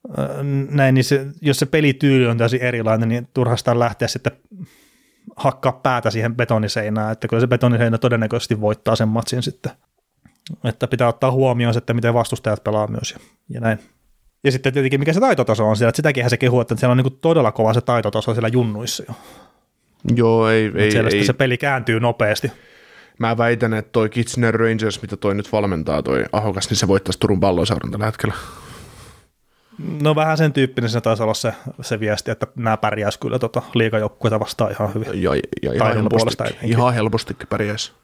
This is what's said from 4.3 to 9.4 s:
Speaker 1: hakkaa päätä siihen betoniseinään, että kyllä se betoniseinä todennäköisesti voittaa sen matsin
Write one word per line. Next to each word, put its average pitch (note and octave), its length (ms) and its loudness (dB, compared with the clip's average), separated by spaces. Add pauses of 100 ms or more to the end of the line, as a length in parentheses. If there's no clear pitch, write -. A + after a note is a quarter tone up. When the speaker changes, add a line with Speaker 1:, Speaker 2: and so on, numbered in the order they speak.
Speaker 1:
hakkaa C3 360 0
päätä A#2+ 380 0
siihen A2+ 260 -2
betoniseinään, A2 760 -2
että A2 160 -6
kyllä A#2 120 0
se B2 60 4
betoniseinä A#2+ 520 2
todennäköisesti A2+ 640 0
voittaa G#2+ 360 0
sen A2 120 0
matsin A#2 340 -2